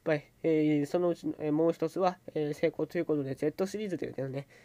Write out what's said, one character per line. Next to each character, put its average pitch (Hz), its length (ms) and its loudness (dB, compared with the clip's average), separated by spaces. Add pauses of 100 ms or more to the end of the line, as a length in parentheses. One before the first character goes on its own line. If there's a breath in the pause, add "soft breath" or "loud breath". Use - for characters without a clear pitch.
敗、 151 220 0 (160)
え 156 460 4
ー、 - 20 -18
そ - 80 0
の 175 120 2
う 170 60 0
ち、 - 120 -8 (100)
え 151 120 -4
ー、 - 20 0
も 160 180 4
う - 40 6
一 165 160 -2
つ 165 100 -6
は、 185 180 2 (160)
え 151 180 -2
ー、 - 20 -6
成 160 160 0
功 151 180 -4
と - 100 -6
い 170 40 2
う 160 40 -4
こ 156 100 0
と 143 80 0
で、 135 120 -4
Z 156 320 -2
シ 202 100 -8
リ 214 100 -6
ー - 20 -6
ズ 175 100 -4
と - 60 -6
い - 40 -6
う - 80 -12
の 131 60 -4
は 135 60 -6
ね、 135 180 -10 (180 loud breath)